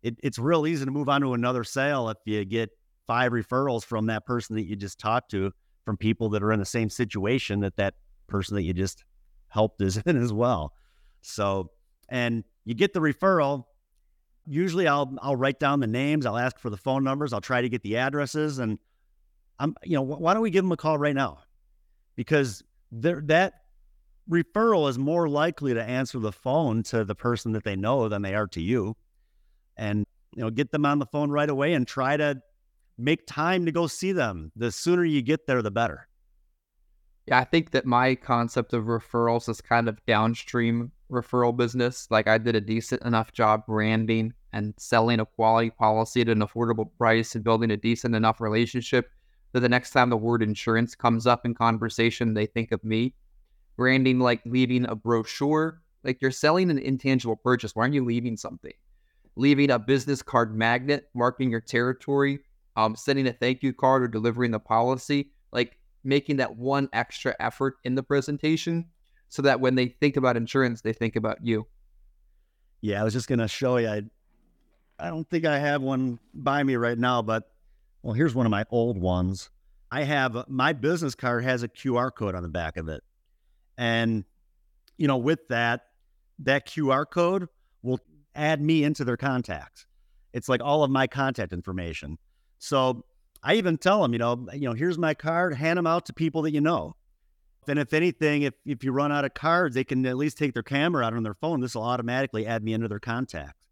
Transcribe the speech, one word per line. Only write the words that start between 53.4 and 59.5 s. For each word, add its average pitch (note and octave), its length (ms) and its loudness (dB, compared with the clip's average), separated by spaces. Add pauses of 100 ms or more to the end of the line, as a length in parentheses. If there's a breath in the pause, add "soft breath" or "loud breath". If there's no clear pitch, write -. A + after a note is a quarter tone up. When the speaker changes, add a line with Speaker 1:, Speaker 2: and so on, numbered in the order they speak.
Speaker 2:
Branding, B2+ 420 4
like B2 260 2
leaving B2 420 2
a - 80 -4
brochure, C#3+ 880 0 (220)
like, C3 180 -4
you're C3 80 2
selling E3+ 400 2
an D3 80 2
intangible C3 580 0
purchase. A#2+ 380 0
Why A2+ 80 0
aren't C3 120 0
you C3+ 100 2
leaving A#2+ 320 -2
something? - 360 -12 (640)
Leaving C#3 340 6